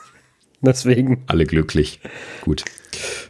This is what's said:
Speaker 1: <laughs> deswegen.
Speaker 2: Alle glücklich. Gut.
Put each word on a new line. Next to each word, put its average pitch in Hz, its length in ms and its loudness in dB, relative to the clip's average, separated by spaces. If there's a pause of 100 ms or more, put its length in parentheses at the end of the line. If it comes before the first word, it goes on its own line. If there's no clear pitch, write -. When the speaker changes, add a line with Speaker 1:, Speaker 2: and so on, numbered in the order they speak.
(200)
Speaker 1:
<laughs> - 420 -20
deswegen. 127 640 2
Speaker 2:
Alle 82 180 2
glücklich. 78 540 0 (420)
Gut. 76 240 -2 (640)